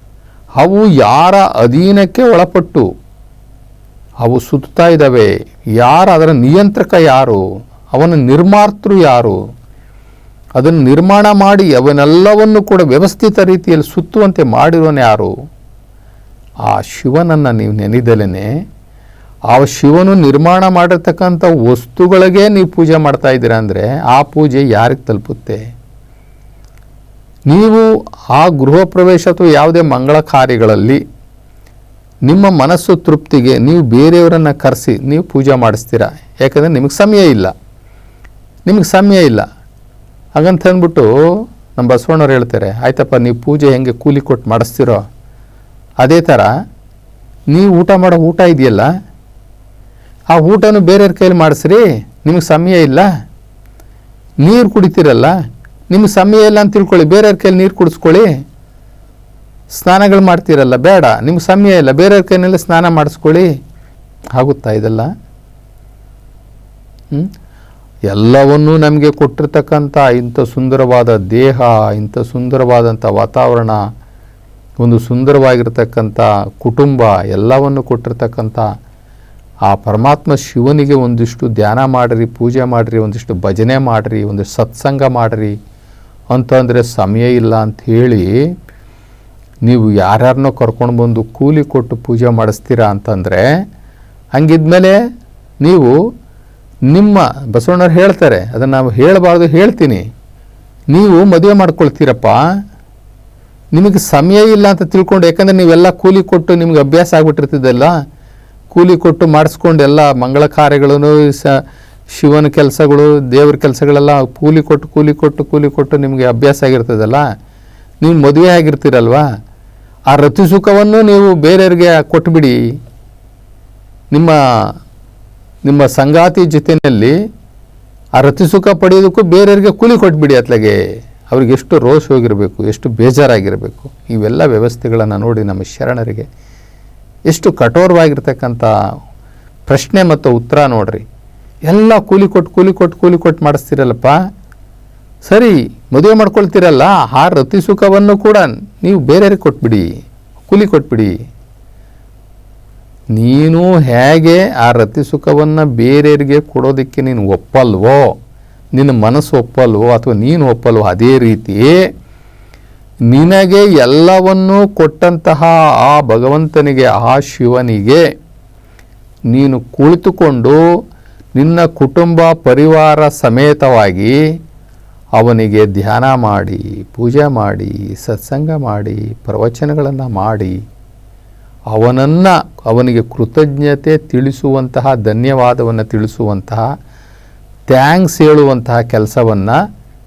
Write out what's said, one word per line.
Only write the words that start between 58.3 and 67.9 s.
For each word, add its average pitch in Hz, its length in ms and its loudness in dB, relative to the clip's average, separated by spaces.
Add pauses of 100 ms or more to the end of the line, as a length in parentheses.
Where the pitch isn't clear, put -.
ಸ್ನಾನಗಳು 196 500 2
ಮಾಡ್ತೀರಲ್ಲ, 156 540 2
ಬೇಡ, 160 300 2 (160)
ನಿಮ್ಗೆ 165 180 -2
ಸಮಯ 190 380 2
ಇಲ್ಲ, 135 140 2
ಬೇರೆಯವ್ರ 185 340 2
ಕೈನಲ್ಲಿ 185 320 0
ಸ್ನಾನ 170 300 0
ಮಾಡಿಸ್ಕೊಳ್ಳಿ. 160 760 0 (720)
ಆಗುತ್ತಾ 131 380 -2
ಇದೆಲ್ಲ? 110 400 -4 (2000)
ಹ್ಮ್? 160 180 -6 (760)